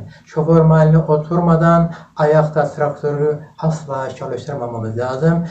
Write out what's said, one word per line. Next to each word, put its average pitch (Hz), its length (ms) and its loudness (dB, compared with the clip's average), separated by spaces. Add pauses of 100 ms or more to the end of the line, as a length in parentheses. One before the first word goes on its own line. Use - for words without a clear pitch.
(260)
şoför 160 360 2
mahaline 160 360 6
oturmadan 165 920 2 (240)
ayakta 151 500 2
traktörü 147 760 -2 (200)
asla 135 500 -4
çalıştırmamamız 120 880 -8
lazım. 156 540 0